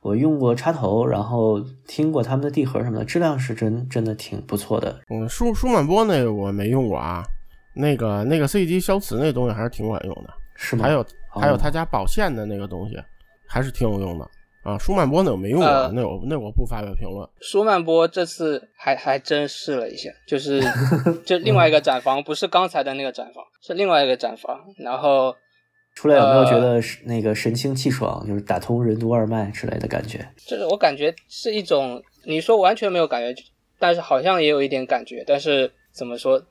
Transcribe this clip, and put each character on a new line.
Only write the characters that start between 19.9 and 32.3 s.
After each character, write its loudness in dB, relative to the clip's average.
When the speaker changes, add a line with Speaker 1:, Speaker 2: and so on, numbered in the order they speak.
Speaker 3:
下， -12
就 -2
是， 0
Speaker 1:
<laughs> 0
Speaker 3:
就 2
另 2
外 8
一 6
个 6
展 2
房， 2
Speaker 1:
嗯。 -6
Speaker 3:
不 -6
是 -4
刚 4
才 -2
的 -4
那 -6
个 -4
展 -12
房， -20
是 -10
另 -2
外 4
一 2
个 4
展 -6
房， -10
然 -6
后， 2
Speaker 1:
出 -2
来 8
有 8
没 6
有 8
觉 6
得 4
是， -8
Speaker 3:
呃， -8
Speaker 1:
那 -2
个 0
神 -2
清 -2
气 0
爽， -4
就 -4
是 -4
打 -2
通 0
任 2
督 0
二 2
脉 -2
之 -8
类 -4
的 -6
感 -4
觉？ -12
Speaker 3:
就 -6
是 -4
我 0
感 2
觉 -2
是 -6
一 -2
种， 0
你 -4